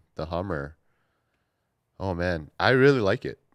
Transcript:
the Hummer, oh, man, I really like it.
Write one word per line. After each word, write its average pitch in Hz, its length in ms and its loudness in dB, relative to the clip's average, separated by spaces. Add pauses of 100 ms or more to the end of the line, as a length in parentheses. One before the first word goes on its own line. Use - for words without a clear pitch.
(160)
the 78 120 -8
Hummer, 82 500 -8 (1200)
oh, 92 140 -4
man, 85 360 -4 (100)
I 101 100 2
really 135 300 4
like 104 260 0
it. 65 140 -10 (160)